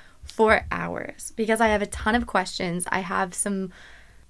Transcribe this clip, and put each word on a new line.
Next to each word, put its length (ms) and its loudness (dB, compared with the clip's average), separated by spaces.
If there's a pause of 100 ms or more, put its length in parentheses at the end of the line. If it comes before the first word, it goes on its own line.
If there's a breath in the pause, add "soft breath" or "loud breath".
(240 soft breath)
for 480 4
hours, 640 -8
because 240 2
I 100 6
have 120 4
a 60 0
ton 260 -2
of 140 0
questions. 640 -2
I 80 2
have 340 -2
some 380 -2 (580 loud breath)